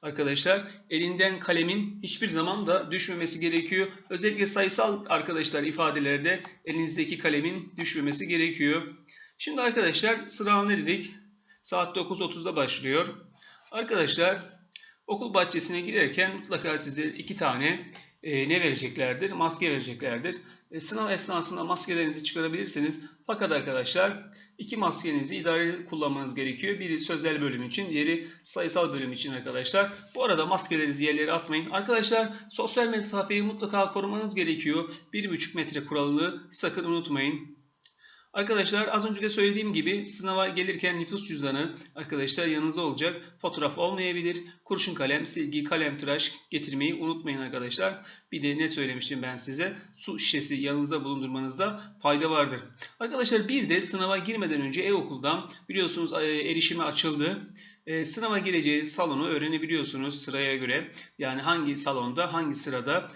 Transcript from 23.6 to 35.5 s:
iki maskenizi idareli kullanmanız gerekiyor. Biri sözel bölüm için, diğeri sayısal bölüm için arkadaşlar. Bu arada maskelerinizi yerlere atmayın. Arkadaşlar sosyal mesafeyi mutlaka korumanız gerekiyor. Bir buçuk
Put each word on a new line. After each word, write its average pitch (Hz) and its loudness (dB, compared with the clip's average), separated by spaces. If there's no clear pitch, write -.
iki 220 -6
maskenizi 160 0
idareli 170 2
kullanmanız 139 -2
gerekiyor. 135 -2
Biri 165 -2
sözel 156 0
bölüm 127 -2
için, 175 -4
diğeri 160 0
sayısal 170 0
bölüm 131 -4
için 135 -4
arkadaşlar. 127 0
Bu 254 0
arada 165 4
maskelerinizi 156 2
yerlere 151 4
atmayın. 160 0
Arkadaşlar 220 4
sosyal - 2
mesafeyi 202 0
mutlaka 208 0
korumanız 202 -2
gerekiyor. 160 0
Bir 208 -4
buçuk - -4